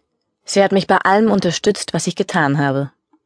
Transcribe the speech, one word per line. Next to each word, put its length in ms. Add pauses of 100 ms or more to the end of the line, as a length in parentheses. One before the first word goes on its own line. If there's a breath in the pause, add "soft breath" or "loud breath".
(440)
Sie 180
hat 100
mich 140
bei 120
allem 320
unterstützt, 640
was 120
ich 100
getan 420
habe. 320 (360)